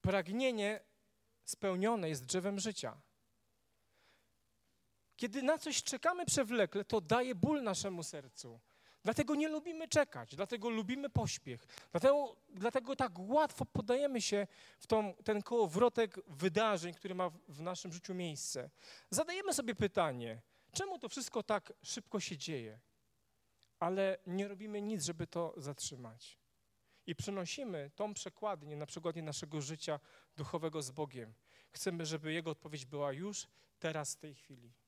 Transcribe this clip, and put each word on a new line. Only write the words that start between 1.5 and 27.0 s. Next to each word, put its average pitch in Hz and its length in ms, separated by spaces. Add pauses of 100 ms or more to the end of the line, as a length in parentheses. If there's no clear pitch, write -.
jest 131 160
drzewem 190 340
życia”. 147 420 (2250)
Kiedy 240 260
na 302 160
coś 311 260
czekamy 349 420
przewlekle, 214 600
to 220 160
daje 240 340
ból 269 280
naszemu 185 400
sercu. 131 560 (480)
Dlatego 285 280
nie 302 120
lubimy 320 400
czekać, 139 480
dlatego 202 340
lubimy 233 400
pośpiech, - 580 (240)
dlatego, 269 440 (140)
dlatego 233 460
tak 247 240
łatwo 277 460
poddajemy 254 560
się 202 260 (320)
w - 80
tą, 214 260
ten 208 280
kołowrotek 220 840
wydarzeń, 175 680
który 180 220
ma 180 140
w, 165 80 (100)
w 147 140
naszym 175 320
życiu 180 200
miejsce. 151 560 (400)
Zadajemy 339 440
sobie 233 220
pytanie, 123 680 (300)
czemu 381 280
to - 100
wszystko 240 340
tak - 300 (100)
szybko - 360
się 175 180
dzieje, 117 420 (1000)
ale 190 460
nie 190 220
robimy 208 340
nic, 208 220
żeby 165 240
to 170 300
zatrzymać. 127 800 (680)